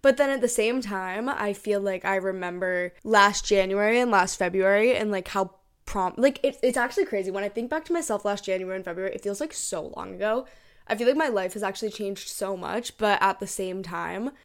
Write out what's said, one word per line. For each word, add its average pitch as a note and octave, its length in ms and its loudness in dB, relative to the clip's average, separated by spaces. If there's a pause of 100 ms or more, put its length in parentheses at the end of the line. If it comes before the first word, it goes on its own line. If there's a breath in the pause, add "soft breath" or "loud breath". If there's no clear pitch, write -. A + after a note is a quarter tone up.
But C4+ 140 6
then C#4 140 2
at C4+ 100 0
the B3 80 2
same A#3+ 320 0
time, G3+ 480 -6
I G#3 240 -2
feel G3+ 300 -2
like F#3+ 240 -4
I G3 100 0
remember F3+ 760 -2 (100)
last G#3 420 6
January G3+ 540 4
and A#3+ 100 2
last F#3 280 4
February G3 580 4
and, G#3+ 160 0
like, F#3+ 160 -4
how F#3+ 280 -2 (300)
prom-, F#3 300 -2
like, C#4 260 4
it, C#4 220 0
it's B3+ 140 2
actually B3+ 280 0
crazy. G3 260 -4
When G3 120 -4
I G3+ 60 -4
think A#3 200 -6
back D#4 160 -4
to E4+ 80 -4
myself D#4+ 300 -2
last G3+ 220 -4
January F#3 320 -4
and F#3 80 -8
February, F#3 280 -6
it - 80 -10
feels G3+ 200 -4
like D#4 120 -6
so - 440 -8
long F#3 180 -10
ago. A3 300 -2 (440 soft breath)
I A3 60 2
feel A#3 100 -2
like C4+ 120 6
my D#4 100 2
life F#3+ 240 0
has G#3 120 -6
actually G3+ 280 -4
changed G3+ 380 -8
so G3 260 -4
much, G3+ 420 -6
but G#3 240 4
at F#3+ 200 2
the F#3+ 60 -8
same F#3 360 -6
time, F3 480 -6 (120 loud breath)